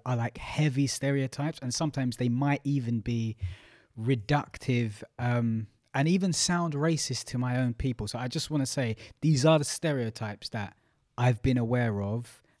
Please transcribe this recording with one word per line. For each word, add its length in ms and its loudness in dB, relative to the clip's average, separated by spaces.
are, 120 0
like, 220 -2
heavy 500 2
stereotypes, 760 -2
and 100 -2
sometimes 460 -2
they 100 2
might 360 2
even 360 0
be 360 -2
reductive, 1040 0
um, 480 0
and 140 2
even 240 2
sound 420 0
racist 500 0
to 140 -4
my 200 0
own 160 0
people. 320 -2
So 120 -8
I 100 -6
just 220 -6
wanna 160 2
say 300 -2
these 260 4
are 120 8
the 60 0
stereotypes 840 -4
that 260 -8
I've 260 2
been 160 2
aware 440 0
of, 400 -6